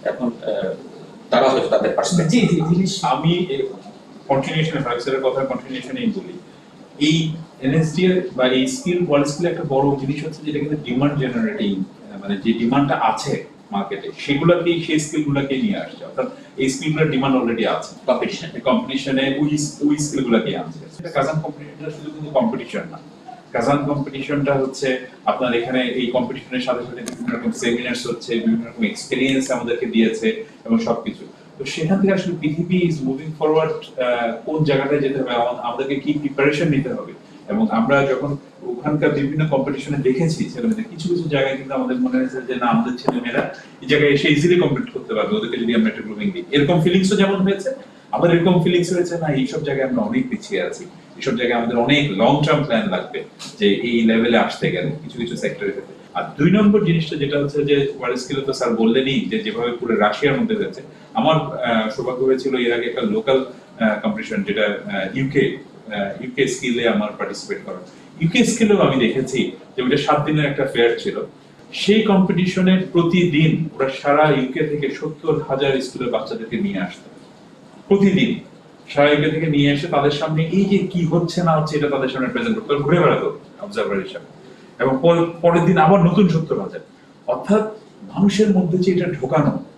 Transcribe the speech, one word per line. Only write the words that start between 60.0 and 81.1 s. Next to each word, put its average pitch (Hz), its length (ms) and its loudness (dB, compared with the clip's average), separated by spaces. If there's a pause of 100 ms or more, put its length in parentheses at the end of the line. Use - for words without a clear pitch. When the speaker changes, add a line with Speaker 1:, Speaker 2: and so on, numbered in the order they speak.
Speaker 3:
মধ্যে 110 140 0
হয়েছে। - 280 -6 (320)
আমার, 156 200 2
আহ, 113 560 -2
সৌভাগ্য 127 340 -4
হয়েছিল 131 320 2
এর 120 160 2
আগে 117 140 -2
একটা 120 160 -4
local, 113 420 0 (360)
আহ, 107 200 0
competition 104 420 -4
যেটা, 104 220 0
আহ, 101 520 -4
ইউকে, 135 420 0 (340)
আহ, 101 320 -6
ইউকে 127 240 0
স্কিলে 117 400 -2
আমার 104 200 0 (100)
participate 98 480 -8
করা। 90 100 -10 (440)
ইউকে 208 240 2
স্কিলেও 208 340 4
আমি 135 300 4
দেখেছি 127 440 -2 (240)
যে 127 60 -2
ওইটা 135 140 2
সাত 147 280 2
দিনের 151 200 2
একটা 139 200 0
fair 117 340 2
ছিল। - 280 -6 (460)
সেই 220 300 4
কম্পিটিশনে 185 800 4 (100)
প্রতিদিন 165 760 4 (100)
ওরা 135 120 2 (120)
সারা 151 280 4
ইউকে 139 360 0
থেকে 147 240 -2
সত্তর - 580 -2
হাজার 135 320 0
স্কুলের 123 300 -6
বাচ্চাদেরকে 110 500 -4
নিয়ে 98 200 -2
আসতো। - 300 -8 (800)
প্রতিদিন 196 520 4 (480)
সারা 143 220 4
ইউকে 147 200 4
থেকে 156 160 -2
নিয়ে 143 260 4
এসে 143 140 -2
তাদের 147 240 2
সামনে 160 340 0
এই 185 200 2
যে 202 140 4
কি 170 260 0
হচ্ছে 165 380 0